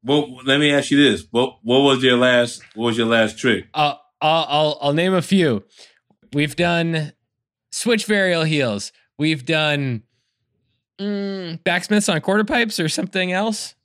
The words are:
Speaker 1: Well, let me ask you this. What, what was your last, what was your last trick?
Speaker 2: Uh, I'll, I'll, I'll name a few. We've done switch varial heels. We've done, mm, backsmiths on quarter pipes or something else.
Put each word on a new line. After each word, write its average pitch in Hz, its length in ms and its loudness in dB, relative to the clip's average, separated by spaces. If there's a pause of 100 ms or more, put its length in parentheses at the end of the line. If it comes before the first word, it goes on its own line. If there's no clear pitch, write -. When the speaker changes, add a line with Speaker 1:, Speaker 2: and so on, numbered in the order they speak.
Speaker 1:
Well, 139 420 -2
let 135 140 2
me 147 140 2
ask 143 180 0
you 143 100 4
this. 107 300 2
What, - 320 0
what 123 160 2
was 135 240 4
your 123 140 4
last, 123 440 2 (140)
what 113 120 -4
was 113 100 -2
your 117 100 0
last 113 300 2
trick? 113 360 -2
Speaker 2:
Uh, 147 200 0 (280)
I'll, 160 280 2
I'll, 151 320 0
I'll 143 120 0
name 180 200 0
a 180 80 2
few. 151 420 2 (720)
We've 147 240 -4
done 170 560 -2 (580)
switch 226 340 -2
varial 185 400 0
heels. 131 460 -2 (260)
We've 147 280 -2
done, 147 580 -2 (960)
mm, 196 640 -8
backsmiths 185 460 -2
on 165 100 0
quarter 202 240 0
pipes 233 360 -2
or 160 100 0
something 185 420 -4
else. 208 540 -4